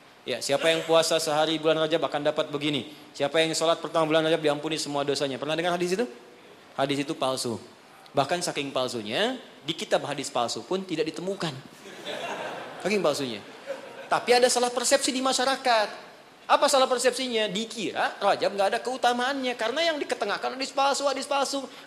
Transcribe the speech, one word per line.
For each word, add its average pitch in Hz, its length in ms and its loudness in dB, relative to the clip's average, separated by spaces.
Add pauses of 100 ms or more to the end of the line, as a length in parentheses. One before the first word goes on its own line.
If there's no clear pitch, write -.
(220)
Ya, 123 160 -4
siapa 139 320 2
yang 160 160 2
puasa 165 320 4
sehari 156 400 0
bulan 156 240 2
Rajab 156 160 2
akan 147 320 0
dapat 151 160 0
begini. 143 440 -2 (200)
Siapa 139 320 2
yang 160 160 0
sholat 165 240 2
pertama 160 240 2
bulan 156 160 4
Rajab 160 160 2
diampuni 151 400 0
semua 143 240 -2
dosanya. 143 320 0
Pernah 147 240 -4
dengar 175 160 0
hadis 180 240 0
itu? 247 80 0 (720)
Hadis 139 240 0
itu 143 160 -6
palsu. 127 400 -2 (540)
Bahkan 170 320 0
saking 143 260 -4
palsunya, 127 680 -2 (240)
di 160 80 -4
kitab 165 320 -2
hadis 139 240 -6
palsu 120 340 -2
pun 190 220 -2
tidak 156 240 -2
ditemukan. 180 420 -4 (1300)
Saking 202 160 2
palsunya. 135 400 -2 (720)
Tapi 240 240 4
ada 247 160 6
salah 247 160 2
persepsi 262 420 2
di 254 140 -2
masyarakat. 254 640 2 (560)
Apa 294 240 6
salah 262 160 6
persepsinya? 240 640 2
Dikira 214 720 -4
Rajab 190 320 2
nggak 196 240 2
ada 226 80 -2
keutamaannya 247 720 0
karena 269 320 0
yang 311 80 0
diketengahkan 240 640 -2
hadis 269 100 -6
palsu, 269 380 2
hadis 262 160 -2
palsu. 277 400 -2 (220)